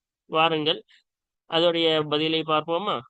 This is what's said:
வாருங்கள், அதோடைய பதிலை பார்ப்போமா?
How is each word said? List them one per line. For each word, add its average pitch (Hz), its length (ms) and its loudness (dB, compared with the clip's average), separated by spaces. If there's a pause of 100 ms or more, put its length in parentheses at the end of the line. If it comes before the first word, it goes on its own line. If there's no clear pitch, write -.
(260)
வாருங்கள், 160 580 0 (680)
அதோடைய 165 600 2
பதிலை 156 300 -2
பார்ப்போமா? 160 600 -2 (100)